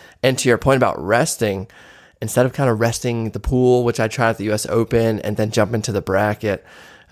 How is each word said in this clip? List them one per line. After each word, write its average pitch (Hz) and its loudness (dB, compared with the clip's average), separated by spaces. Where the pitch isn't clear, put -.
And 127 2
to 127 2
your 113 6
point 135 2
about 110 0
resting, 104 -2
instead - 2
of 123 -2
kind 135 0
of 110 2
resting 117 -2
the 113 -8
pool, 123 2
which 120 0
I 110 2
tried 117 0
at 110 -4
the 98 -8
U 107 -2
S 107 -2
Open, 113 0
and 107 -4
then 107 0
jump 110 0
into 107 -4
the 98 -2
bracket, 104 -2